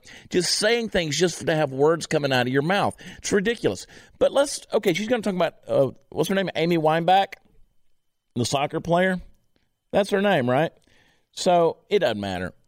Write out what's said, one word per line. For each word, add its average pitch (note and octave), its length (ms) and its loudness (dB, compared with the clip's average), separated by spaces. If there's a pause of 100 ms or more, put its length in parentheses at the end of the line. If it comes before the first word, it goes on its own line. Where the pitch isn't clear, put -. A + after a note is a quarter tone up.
(280)
just - 300 0
saying A3+ 320 0
things D#3+ 260 -2
just E3 300 -2
to E3 80 0
have D3+ 180 0
words D3+ 340 2
coming C#3+ 260 -2
out B2 140 2
of B2+ 60 -4
your C#3 100 2
mouth. E3 320 0 (240)
It's - 140 -6
ridiculous. F#3+ 540 -2 (320)
But - 140 2
let's, - 420 -2
okay, G#3 180 2
she's G#3 160 -4
gonna A#3+ 140 0
talk G3 120 -2
about, F3 200 -2 (140)
uh, B2 220 2 (200)
what's D#3+ 180 -4
her G3 60 -2
name? G3 220 -2
Amy E3+ 220 0
Weinbach, E3+ 560 2 (1000)
the A#2+ 100 0
soccer D3 360 -4
player? F3+ 400 0 (720)
That's G3 180 0
her G3 100 0
name, E3 300 2
right? C#3 220 2 (600)
So, F3 460 2 (100)
it G3+ 120 2
doesn't A2+ 200 0
matter. F#2 320 -6 (160)